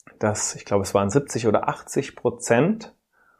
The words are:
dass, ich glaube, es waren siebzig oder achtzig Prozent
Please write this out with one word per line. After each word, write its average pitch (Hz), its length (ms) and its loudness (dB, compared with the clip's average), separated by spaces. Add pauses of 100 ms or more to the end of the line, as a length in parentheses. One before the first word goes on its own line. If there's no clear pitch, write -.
(180)
dass, - 380 -2
ich - 100 -16
glaube, 98 180 2
es - 120 0
waren 101 160 2
siebzig 123 340 0
oder 104 220 2
achtzig - 480 -4
Prozent 123 800 0 (440)